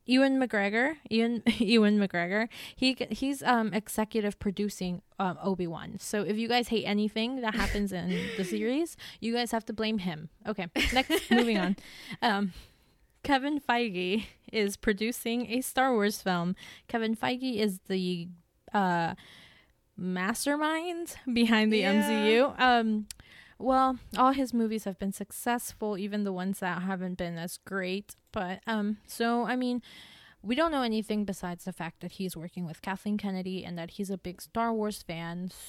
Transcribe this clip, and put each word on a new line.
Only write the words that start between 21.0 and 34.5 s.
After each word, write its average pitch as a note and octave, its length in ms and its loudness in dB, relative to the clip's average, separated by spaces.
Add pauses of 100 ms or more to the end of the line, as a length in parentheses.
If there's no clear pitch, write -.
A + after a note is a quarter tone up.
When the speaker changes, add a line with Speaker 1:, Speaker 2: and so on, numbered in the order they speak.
Speaker 1:
behind A3+ 400 6
the G#3+ 60 4
Speaker 2:
Yeah. F#3+ 120 4
Speaker 1:
M G#3 120 6
C G#3+ 320 4
U. B3+ 240 4
Um, A3+ 480 4 (520)
well, C4 400 4 (200)
all C4 140 8
his C4+ 200 0
movies A3 320 0
have F#3+ 140 -4
been G3 140 -2
successful, A3 840 -4
even G#3 280 -2
the G3 80 -2
ones F#3 280 -2
that F3+ 220 -2
haven't F#3 340 -4
been E3+ 220 -6
as E3+ 260 -8
great. F#3+ 500 -6 (180)
But, F#3 340 -6
um, G#3+ 400 -2
so, A#3 400 0
I B3 100 -2
mean, B3 240 -2 (600)
we G#3+ 120 -2
don't D#4+ 180 2
know C4+ 100 0
anything G#3+ 420 0
besides F3+ 400 -6
the F#3 80 -6
fact - 280 -10
that F3 120 -10
he's F#3 240 -6
working F3 300 -8
with D#3 160 -10
Kathleen G#3 340 -4
Kennedy F#3 480 -4
and F3 140 -8
that E3+ 140 -10
he's G3 180 -6
a F#3+ 80 -4
big - 240 -10
Star A#3 320 -2